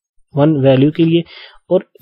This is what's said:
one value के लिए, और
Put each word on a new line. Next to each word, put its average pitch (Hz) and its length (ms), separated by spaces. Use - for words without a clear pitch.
one 147 220
value 135 340
के 165 140
लिए, 165 180
और 185 220